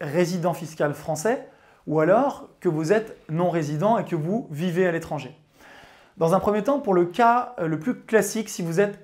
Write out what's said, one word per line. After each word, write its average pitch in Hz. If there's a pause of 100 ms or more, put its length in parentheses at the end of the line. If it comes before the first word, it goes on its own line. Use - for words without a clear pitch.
résident 170
fiscal 151
français 190 (380)
ou 156
alors 208 (120)
que -
vous 160
êtes 220 (140)
non-résident 170
et 180
que 180
vous 180
vivez 170
à 170
l'étranger. 151 (800)
Dans 165
un 185
premier 208
temps, 277
pour 214
le 175
cas, 233
euh, 165
le 160
plus 233
classique, 214
si -
vous 165
êtes 202